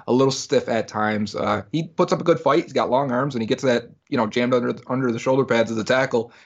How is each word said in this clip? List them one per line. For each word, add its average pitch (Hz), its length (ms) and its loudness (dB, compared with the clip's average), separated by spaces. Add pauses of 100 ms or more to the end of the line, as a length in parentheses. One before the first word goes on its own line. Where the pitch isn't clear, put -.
a 117 60 2
little 135 180 4
stiff 127 380 0
at 113 180 -2
times. 107 480 -2
Uh, 104 280 -2 (100)
he 165 100 -2
puts 180 300 -2
up - 80 -2
a - 20 -10
good 165 160 4
fight. 151 240 2
He's 131 100 -16
got 113 160 0
long 123 220 2
arms, 127 240 -2
and 113 60 -2
he 110 40 -2
gets 120 180 -2
that, 120 260 0 (180)
you 135 100 -4
know, 117 80 0
jammed 123 280 0
under, 123 200 0 (140)
under 127 240 -2
the 113 80 -4
shoulder 131 240 2
pads 113 260 2
of 113 60 -4
the 107 80 -2
tackle 127 480 0 (140)